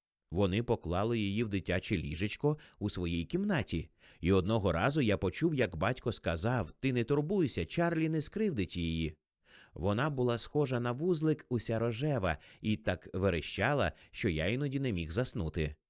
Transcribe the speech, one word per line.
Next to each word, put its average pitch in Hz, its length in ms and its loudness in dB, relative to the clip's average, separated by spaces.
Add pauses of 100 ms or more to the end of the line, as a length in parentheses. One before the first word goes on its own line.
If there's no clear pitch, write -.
(320)
Вони 98 320 2
поклали 110 560 0
її 101 240 0
в 107 60 -2
дитяче 92 480 0
ліжечко 87 600 -2 (220)
у 104 100 -2
своїй 85 360 -2
кімнаті, 170 640 -2 (300)
і 90 120 2
одного 95 400 4
разу 127 300 2
я 101 160 4
почув, 151 380 0
як 110 200 0
батько 107 360 -2
сказав: 92 600 -2
"Ти 131 220 -2
не 120 100 2
турбуйся, 147 640 0
Чарлі 170 440 0
не 160 120 0
скривдить 147 560 -2
її". 82 380 0 (580)
Вона 104 360 0
була 123 280 0
схожа 131 420 -2
на 120 120 -2
вузлик, 156 580 0
уся 113 300 0
рожева, 113 580 0 (240)
і 107 160 2
так - 360 -4
верещала, 95 800 2 (200)
що - 180 0
я 78 180 0
іноді 135 320 -2
не 135 120 0
міг 82 200 -2
заснути. 82 640 -2 (140)